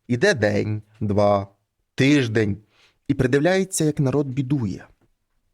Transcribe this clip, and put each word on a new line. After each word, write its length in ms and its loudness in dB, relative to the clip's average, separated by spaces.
Іде 280 2
день, 480 -2
два, 480 2
тиждень 640 0
і 60 0
придивляється, 720 0
як 140 0
народ 280 0
бідує. 640 -6